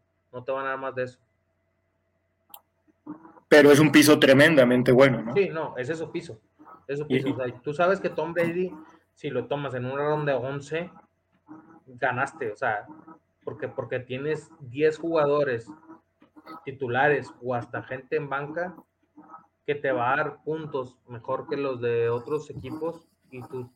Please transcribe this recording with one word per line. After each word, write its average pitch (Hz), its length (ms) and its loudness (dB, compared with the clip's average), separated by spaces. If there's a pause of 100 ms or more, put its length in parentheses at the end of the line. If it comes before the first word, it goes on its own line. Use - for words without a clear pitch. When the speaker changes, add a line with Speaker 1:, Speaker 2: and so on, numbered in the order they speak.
(340)
Speaker 1:
no 123 100 -14
te 135 80 -6
van 135 140 -4
a 135 40 -4
dar 131 80 -4
más 135 180 -8
de 127 80 -4
eso. 127 160 -12 (2250)
Speaker 2:
Pero 147 240 10
es 139 80 8
un 151 120 6
piso 147 280 8
tremendamente 135 720 6
bueno, 127 300 6
¿no? - 120 -8
Speaker 1:
Sí, 196 160 2
no, 151 280 -8
ese 127 160 -6
es 160 60 -8
su 160 120 -10
piso, 170 300 -12 (460)
es 143 120 -8
su 151 60 -8
Speaker 2:
Y 131 160 0
Speaker 1:
piso. 135 80 -4
O 131 80 -2
sea, 123 240 -8
tú 147 120 -8
sabes 185 280 0
que 175 80 -2
Tom 165 240 -6
Brady, 175 380 -2 (420)
si - 160 -10
lo 123 160 -4
tomas 139 280 -6
en 123 120 -6
una 139 180 -4
ronda 147 320 0
once, 139 560 -6 (920)
ganaste, 127 640 -4
o 104 60 -12
sea, 110 280 -4 (600)
porque, 123 240 -10
porque 123 300 -8
tienes 143 500 -8 (100)
diez 147 380 0
jugadores 147 720 0 (960)
titulares 135 680 -2 (100)
o 123 140 -4
hasta 120 280 -8
gente 131 340 -8
en 147 100 -6
banca 156 480 -8 (880)
que 147 100 -2
te 143 180 -4
va 120 180 0
a 143 60 2
dar 147 260 -6
puntos 147 540 -8 (100)
mejor 123 400 -8
que 143 80 -6
los 135 240 -4
de 117 300 0
otros 135 400 -6
equipos - 580 -10 (240)
y 127 120 -14
tu, 123 320 -12